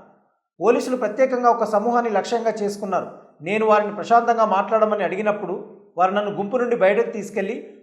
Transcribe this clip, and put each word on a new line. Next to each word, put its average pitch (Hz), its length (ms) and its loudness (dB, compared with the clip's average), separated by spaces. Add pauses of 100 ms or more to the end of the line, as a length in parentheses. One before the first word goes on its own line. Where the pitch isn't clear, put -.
(600)
పోలీసులు 247 360 2
ప్రత్యేకంగా 247 540 0
ఒక 233 140 2
సమూహాన్ని 226 460 0
లక్ష్యంగా 220 400 -2
చేసుకున్నారు. 202 560 -4 (360)
నేను 214 240 -2
వారిని 208 280 2
ప్రశాంతంగా 226 500 2
మాట్లాడమని 202 600 2
అడిగినప్పుడు 202 720 -4 (200)
వారు 185 160 2
నన్ను 208 200 -2
గుంపు 202 240 -4
నుండి 240 200 0
బయటకు 196 340 2
తీసుకెళ్లి - 720 -8